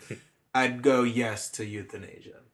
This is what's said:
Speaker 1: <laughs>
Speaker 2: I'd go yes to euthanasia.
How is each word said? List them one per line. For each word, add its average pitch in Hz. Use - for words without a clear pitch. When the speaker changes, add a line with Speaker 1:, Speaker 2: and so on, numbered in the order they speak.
Speaker 1:
<laughs> -
Speaker 2:
I'd 123
go 131
yes 117
to 110
euthanasia. 98